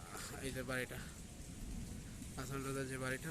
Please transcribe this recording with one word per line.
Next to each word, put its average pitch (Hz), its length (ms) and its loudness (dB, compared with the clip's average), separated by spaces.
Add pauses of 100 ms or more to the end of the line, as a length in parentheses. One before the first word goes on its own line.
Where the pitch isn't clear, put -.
(420)
এই 135 140 4
যে 131 60 2
বাড়িটা, 127 360 2 (1400)
হাসান 135 300 0
রাজার 135 260 2
যে 135 120 0
বাড়িটা 131 260 4